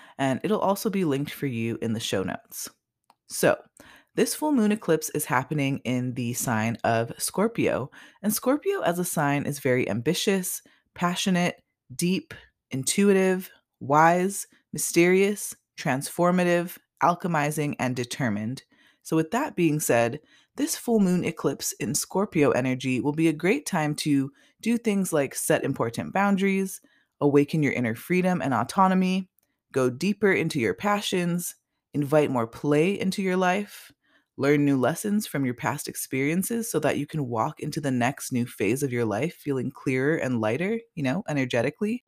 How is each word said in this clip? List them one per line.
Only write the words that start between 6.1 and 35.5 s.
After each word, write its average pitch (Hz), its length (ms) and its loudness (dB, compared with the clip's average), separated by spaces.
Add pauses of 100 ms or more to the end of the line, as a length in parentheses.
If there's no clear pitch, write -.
the 123 180 -4
sign 113 500 -2
of 117 360 0
Scorpio, 147 720 0 (320)
and 214 100 0
Scorpio 302 480 0
as 175 160 0
a 180 80 -2
sign 143 400 0
is 143 140 -6
very 127 280 2
ambitious, 180 760 -2 (320)
passionate, 180 640 0 (360)
deep, 180 380 -2 (380)
intuitive, 190 800 2 (280)
wise, 170 680 4 (260)
mysterious, 185 800 2 (220)
transformative, 175 1000 0 (260)
alchemizing, 156 720 0
and 127 180 -2
determined. 120 680 -4 (400)
So - 120 -2
with 160 160 0
that 277 240 -4
being 156 240 2
said, 120 400 2 (380)
this 302 180 -2
full 226 240 0
moon 180 240 4
eclipse - 560 -4
in 143 160 -4
Scorpio 180 560 0
energy 127 480 -2
will 143 140 -2
be 165 160 2
a 156 40 0
great 180 320 -2
time 151 300 -2
to 139 360 0 (300)
do 233 160 0
things 196 360 0
like 143 200 0
set - 300 0
important - 500 -4
boundaries, 196 680 0 (400)
awaken 147 420 4
your 131 80 2
inner 117 240 -2
freedom 180 460 0
and 131 120 -2
autonomy, 185 760 2 (420)
go 127 180 2
deeper 190 420 0
into 156 280 0
your 101 140 2
passions, 180 800 -2 (380)
invite 143 360 2
more 123 160 0
play 147 540 0
into 190 240 -2
your 185 140 0
life, 190 560 -2 (440)
learn 143 280 4
new 139 120 4
lessons 202 480 0
from 139 200 -4
your 123 80 -2